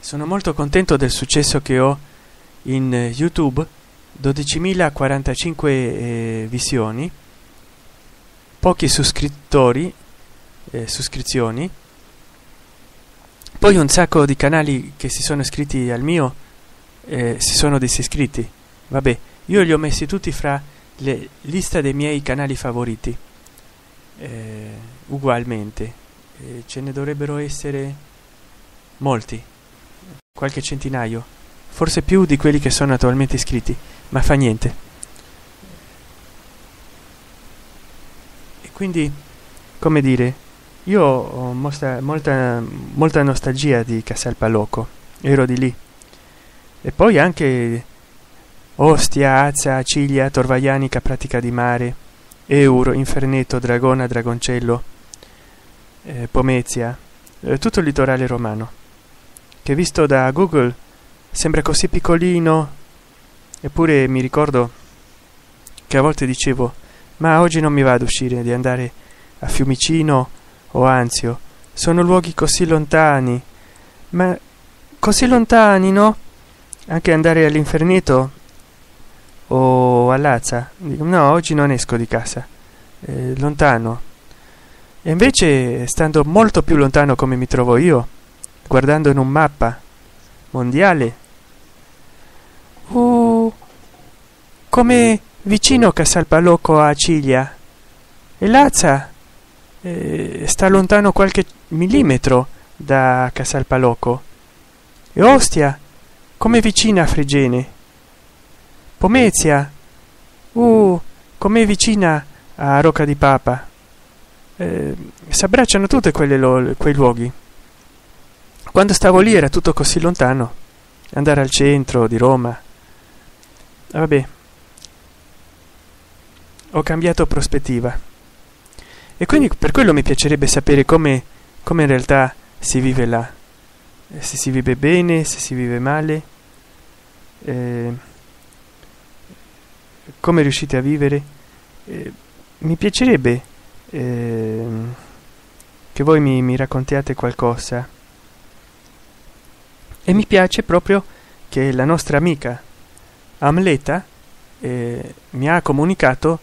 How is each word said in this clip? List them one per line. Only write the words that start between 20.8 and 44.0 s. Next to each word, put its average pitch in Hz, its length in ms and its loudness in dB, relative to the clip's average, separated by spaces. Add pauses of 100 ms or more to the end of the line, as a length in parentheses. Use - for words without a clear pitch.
le 135 300 -6 (120)
lista 175 400 -4
dei 139 140 -2
miei 147 280 -4
canali 139 320 -6
favoriti, 120 640 -8 (1000)
eh, 110 520 -16 (360)
ugualmente. 120 840 -6 (460)
Eh, 123 260 -18
ce - 160 -14
ne 135 120 -10
dovrebbero 143 460 -8
essere 143 540 -10 (1040)
molti, 117 440 -4 (960)
qualche 139 240 -8
centinaio, 127 640 -8 (420)
forse - 360 -4
più 190 240 2
di 147 100 2
quelli 147 220 2
che 139 100 -2
sono 139 240 0
attualmente 131 440 0
iscritti, 120 380 -4 (360)
ma 131 100 -2
fa 147 140 4
niente. 123 400 0 (3750)
E - 100 -20
quindi, 170 400 -4 (680)
come 156 240 2
dire, 127 320 0 (500)
io 196 180 2
ho 127 520 -2
mosta-, 135 480 -6
molta, 135 600 -2
molta 151 600 -2
nostalgia 135 600 0
di 113 200 -4